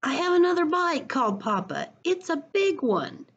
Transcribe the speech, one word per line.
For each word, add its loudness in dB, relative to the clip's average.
I -4
have 0
another 4
bite, 0
called 0
Papa. -4
It's -2
a 0
big 0
one. -2